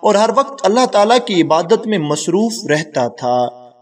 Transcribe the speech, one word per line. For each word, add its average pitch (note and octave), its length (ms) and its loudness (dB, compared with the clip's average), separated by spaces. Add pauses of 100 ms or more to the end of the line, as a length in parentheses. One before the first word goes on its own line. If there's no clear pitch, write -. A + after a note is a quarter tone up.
और G#3 120 2
हर A3 160 2
वक्त C4+ 320 -2
अल्लाह A#3 220 2
ताला A3 320 2
की A#3+ 160 -4
इबादत E3 520 2
में G#3+ 120 -2 (120)
मसरूफ़ F#3 440 -2 (160)
रहता D3 380 -2
था। B2 280 -2 (460)